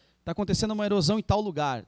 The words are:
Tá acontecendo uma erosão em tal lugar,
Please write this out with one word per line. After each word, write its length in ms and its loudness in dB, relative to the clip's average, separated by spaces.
Tá 100 -6
acontecendo 380 0
uma 140 -2
erosão 320 2
em 60 -2
tal 180 2
lugar, 460 -4